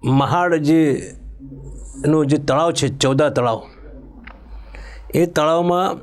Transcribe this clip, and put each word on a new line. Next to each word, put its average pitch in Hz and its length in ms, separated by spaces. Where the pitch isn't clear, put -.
મહાડ 165 520
જે, 151 580
એનું 151 200
જે 147 120
તળાવ 147 340
છે, 139 260
ચૌદાર 139 320
તળાવ, 120 340
એ 170 120
તળાવમાં 170 760